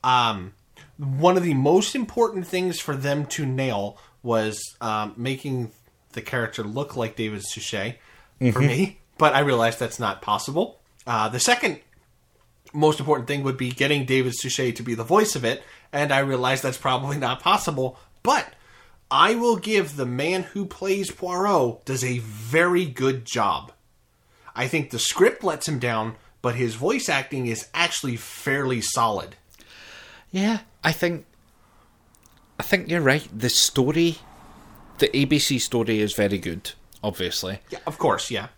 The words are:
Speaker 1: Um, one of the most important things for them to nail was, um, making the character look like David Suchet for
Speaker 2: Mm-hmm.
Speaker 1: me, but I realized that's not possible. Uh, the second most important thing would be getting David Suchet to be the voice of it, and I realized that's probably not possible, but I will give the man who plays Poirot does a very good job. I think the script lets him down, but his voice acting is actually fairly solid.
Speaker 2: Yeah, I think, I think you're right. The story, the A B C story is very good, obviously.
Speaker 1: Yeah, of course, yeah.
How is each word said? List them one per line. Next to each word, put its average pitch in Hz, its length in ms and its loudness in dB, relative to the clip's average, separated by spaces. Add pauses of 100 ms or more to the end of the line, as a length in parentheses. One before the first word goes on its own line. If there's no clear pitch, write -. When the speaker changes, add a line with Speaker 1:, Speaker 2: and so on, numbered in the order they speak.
Speaker 1:
Um, 113 500 2 (460)
one 147 400 4
of 175 40 2
the 170 120 2
most 156 400 4
important 220 520 0
things 180 320 -2
for 147 160 -4
them 143 320 -2
to 147 200 -4
nail 123 500 -2 (260)
was, 110 380 0 (220)
um, 107 340 -2
making 127 540 -4 (420)
the 117 80 -10
character 117 420 -4
look 117 320 -6
like 113 220 -4
David 107 260 -6
Suchet 107 560 -8 (400)
for 131 60 -2 (160)
Speaker 2:
Mm-hmm. 143 60 4
Speaker 1:
me, 147 320 0 (180)
but 147 180 4
I 135 40 6
realized 120 400 2
that's - 200 -4
not 101 220 -2
possible. 135 600 -2 (260)
Uh, 110 240 0
the 123 100 -4
second 240 400 2 (920)
most 151 260 4
important 135 280 0
thing 143 160 -2
would 131 120 0
be 127 140 -2
getting 139 340 0
David 127 300 2
Suchet 127 420 -2
to 120 60 -10
be 117 120 -2
the 113 100 -4
voice 196 320 4
of 123 80 -4
it, 113 180 0 (280)
and 143 220 0
I 135 60 4
realized 131 440 0
that's 127 140 -2
probably 135 400 -2
not 131 240 -2
possible, 147 580 0 (240)
but 254 260 2 (640)
I 190 260 6
will 233 200 2
give 180 400 0
the 135 100 -2
man 151 360 -2
who 202 240 -6
plays 190 440 -4
Poirot 180 760 0
does 131 180 -2
a 123 140 -2
very 123 680 2
good 131 400 -2
job. 98 480 -2 (840)
I 123 140 -2
think 147 220 -2
the 117 80 -6
script - 440 2
lets 160 240 -2
him 147 120 -2
down, 113 380 -2 (260)
but 120 140 0
his 120 180 -2
voice 170 340 -2
acting 135 380 -2
is 113 260 -6
actually 156 440 -2
fairly 131 680 -4
solid. 110 540 -2 (960)
Speaker 2:
Yeah, 208 280 0 (220)
I 160 80 2
think, 170 360 -2 (1300)
I - 60 -4
think 151 240 0
you're 170 120 0
right. 143 320 2
The 113 160 -2
story, 151 680 2 (800)
the - 180 4
A 139 100 4
B 147 120 4
C 131 220 0
story 113 400 0
is 104 140 0
very 101 240 2
good, 85 340 -8 (320)
obviously. 95 560 -4 (100)
Speaker 1:
Yeah, - 160 -10
of 165 120 -8
course, 120 340 0
yeah. 101 260 -6